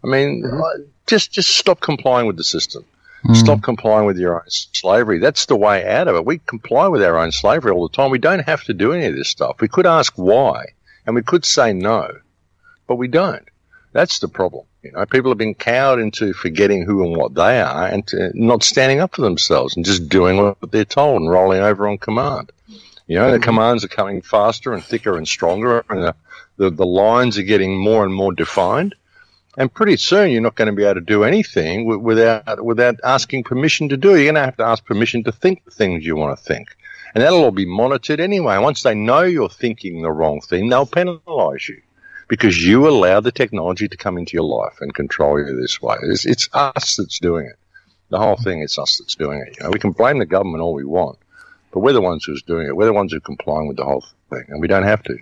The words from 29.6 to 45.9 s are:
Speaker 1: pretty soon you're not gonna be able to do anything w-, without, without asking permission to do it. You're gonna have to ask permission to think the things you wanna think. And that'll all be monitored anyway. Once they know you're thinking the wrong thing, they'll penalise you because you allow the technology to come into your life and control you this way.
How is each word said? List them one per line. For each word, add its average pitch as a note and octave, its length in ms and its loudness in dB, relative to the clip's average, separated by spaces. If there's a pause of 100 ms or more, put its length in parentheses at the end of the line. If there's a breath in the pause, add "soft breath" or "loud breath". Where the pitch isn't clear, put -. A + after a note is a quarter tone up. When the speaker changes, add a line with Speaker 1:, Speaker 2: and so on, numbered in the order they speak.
Speaker 1:
pretty G3+ 260 2
soon F#3+ 340 2
you're A#2 100 2
not A2+ 140 0
gonna G#2+ 180 0
be G2+ 100 0
able G2+ 120 4
to F2+ 60 -6
do G#2 220 2
anything G#2+ 640 0
w-, A2 120 0
without, A2+ 640 2
without A#2 380 2
asking C3 400 -2
permission C#3+ 460 -2
to C3+ 80 -2
do F#3+ 180 6
it. - 80 6
You're D3+ 100 4
gonna D3 120 2
have C3 120 -6
to A#2 80 -2
ask A#2 180 0
permission A2+ 420 -2
to A#2 60 -2
think F#3 320 -2
the - 60 -20
things F2+ 340 -2
you D#2+ 120 -4
wanna D2+ 200 -2
think. - 400 -8 (380 loud breath)
And A2+ 100 2
that'll E3 200 6
all A#2+ 80 4
be F#2+ 160 -2
monitored B2+ 520 -2
anyway. E3+ 380 0
Once C3 240 0
they A2+ 140 2
know A#2+ 260 2
you're E3 280 0
thinking G2 520 -8
the E2 100 -4
wrong D#2 300 -2
thing, F#2+ 280 -2
they'll B2+ 180 2
penalise D#3 840 -4
you F#2+ 100 -18 (480 loud breath)
because F2+ 380 0
you A#2+ 220 6
allow G2+ 320 4
the A#2 120 -2
technology F#2+ 560 -4
to - 80 -10
come F#2 220 -8
into E2+ 160 -10
your D#2+ 120 -2
life A#1 360 -4
and C#2+ 140 -12
control D2 420 0
you C#2+ 240 -4
this - 180 -6
way. - 220 -4